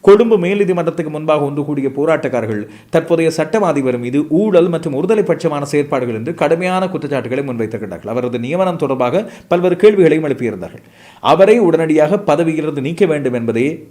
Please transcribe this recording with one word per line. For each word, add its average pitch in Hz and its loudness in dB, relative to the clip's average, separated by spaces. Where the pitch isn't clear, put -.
கொழும்பு 214 6
மேல் 185 -2
நீதிமன்றத்துக்கு 170 -2
முன்பாக 151 0
ஒன்று 143 -4
கூடிய 139 -4
போராட்டக்காரர்கள் 123 -2
தற்போதைய 165 0
சட்டமா 175 0
அதிபர் 131 0
மீது 123 -2
ஊழல் 180 4
மற்றும் 165 -4
ஒருதலை 190 0
பட்சமான 151 -2
செயற்பாடுகள் 139 -2
என்று 113 -6
கடுமையான 180 0
குற்றச்சாட்டுகளை 135 -4
முன்வைத்திருக்கின்றார்கள். 107 -8
அவரது 120 -4
நியமனம் 165 -2
தொடர்பாக 135 -2
பல்வேறு 180 2
கேள்விகளையும் 175 4
எழுப்பியிருந்தார்கள். 110 -6
அவரை 190 6
உடனடியாக 160 2
பதவியிலிருந்து 156 -2
நீக்க 170 0
வேண்டும் 143 -2
என்பதே 120 -2